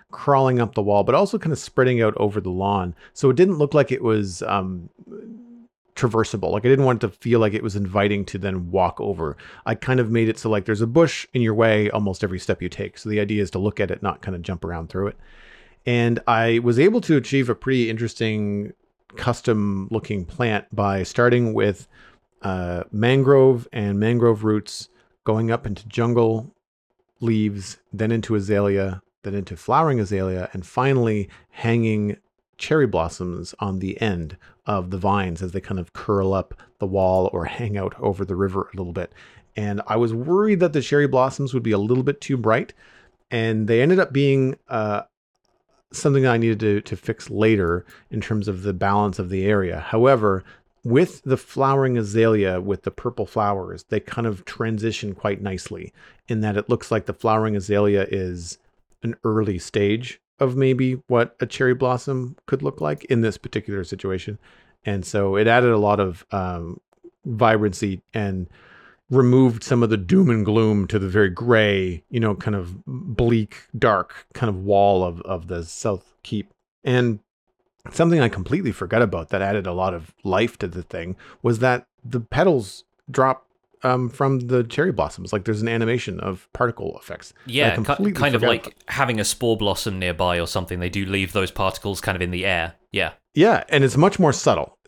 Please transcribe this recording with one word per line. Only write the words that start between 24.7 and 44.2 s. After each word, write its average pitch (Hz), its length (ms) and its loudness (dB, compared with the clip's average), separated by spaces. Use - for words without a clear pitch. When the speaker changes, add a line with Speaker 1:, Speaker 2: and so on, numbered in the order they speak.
Speaker 1:
going 113 260 0
up 117 160 -2
into 104 220 -8
jungle 117 640 0
leaves, 107 580 -2
then 110 200 -2
into 113 220 0
azalea, 98 680 0
then 101 120 -8
into 95 220 -8
flowering 139 420 0
azalea, 95 540 -4
and 90 140 -10
finally 117 640 0
hanging 110 640 0
cherry 151 280 2
blossoms 87 720 -4
on 98 200 -4
the 95 220 -6
end 90 360 -2
of 92 240 -4
the 95 80 -6
vines 92 440 0
as 90 100 -6
they 95 80 -6
kind 92 200 -6
of 85 120 -12
curl 98 420 0
up 92 200 -4
the 101 80 -4
wall 92 460 2
or 87 140 -4
hang 104 320 -6
out 98 220 -6
over 98 240 -2
the 95 120 -4
river 95 360 -2
a - 40 -14
little 90 160 -8
bit. 87 200 -8
And 104 300 -4
I 107 100 -2
was 117 160 2
worried 180 480 2
that 175 120 4
the 147 100 0
cherry 147 240 2
blossoms 131 480 0
would 123 80 -2
be 113 100 0
a 101 60 4
little 120 260 2
bit 143 160 -2
too 139 160 -2
bright, 113 380 0
and 113 360 0
they 117 160 4
ended 180 180 4
up 165 120 -2
being, 135 440 2